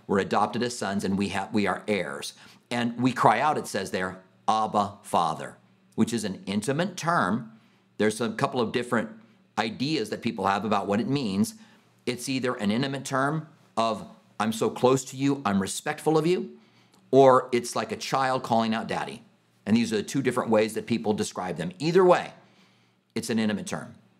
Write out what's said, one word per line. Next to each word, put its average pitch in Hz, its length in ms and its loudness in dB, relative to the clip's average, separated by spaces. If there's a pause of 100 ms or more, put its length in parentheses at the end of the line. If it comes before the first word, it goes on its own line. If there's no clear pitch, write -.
we're 98 140 2
adopted 107 420 0
as 120 160 -4
sons 101 260 -4
and 95 140 0
we 101 120 0
have, 95 220 -6
we 104 140 2
are 92 220 -2
heirs. 78 460 -4 (360)
And 120 300 -2
we 127 120 2
cry 117 280 6
out, 143 180 2
it 107 80 -6
says 98 240 -6
there, 92 320 -4 (260)
"Abba, 104 540 0
Father," 80 560 -2 (360)
which 110 180 0
is 110 120 -4
an 95 220 -8
intimate 135 500 -2
term. 127 560 0 (460)
There's 107 220 0
a 113 100 -2
couple 131 320 -2
of 104 100 -2
different 120 380 -2 (480)
ideas 117 500 -2
that 90 140 -6
people 98 240 -4
have 98 180 2
about 101 220 0
what 101 140 2
it 117 80 -4
means. 139 460 0 (520)
It's 123 240 -4
either 127 240 -2
an 104 160 -2
intimate 135 340 -2
term 143 420 0 (300)
of, 110 300 0 (340)
"I'm 110 140 0
so 110 160 0
close 131 360 4
to 135 120 -14
you, 139 260 0
I'm 98 160 2
respectful 147 560 -2
of 156 100 2
you," 190 300 -2 (540)
or 127 420 8
it's 120 240 -2
like 110 160 -4
a - 40 -4
child 131 460 -2
calling 113 320 0
out, 104 120 -4
"Daddy." 73 360 -6 (440)
And 104 100 4
these 117 160 0
are - 40 0
the 202 60 0
two 139 200 -4
different 123 260 0
ways 110 240 4
that 110 140 -8
people 110 260 0
describe 90 460 -4
them. 85 200 -6
Either 175 260 4
way, 139 280 4 (840)
it's 117 140 -4
an 113 100 0
intimate 107 280 -2
term. 80 300 -8 (240)